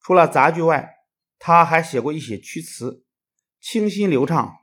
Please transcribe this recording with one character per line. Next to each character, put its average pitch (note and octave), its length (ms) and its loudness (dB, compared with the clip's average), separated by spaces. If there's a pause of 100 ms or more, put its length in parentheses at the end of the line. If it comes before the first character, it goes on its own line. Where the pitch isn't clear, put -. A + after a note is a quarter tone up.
除 - 140 -2
了 E3+ 140 6
杂 D3 220 4
剧 E3 120 -4
外， D#3+ 280 0 (480)
他 E3+ 260 4
还 D#3+ 180 0
写 D3+ 180 -6
过 C3+ 120 -6
一 D#3 80 -8
些 A2 180 -12
曲 - 240 -14
词， - 420 -14 (560)
清 G#3+ 280 -4
新 G3+ 200 -2
流 C#3 160 2
畅 D3 380 -4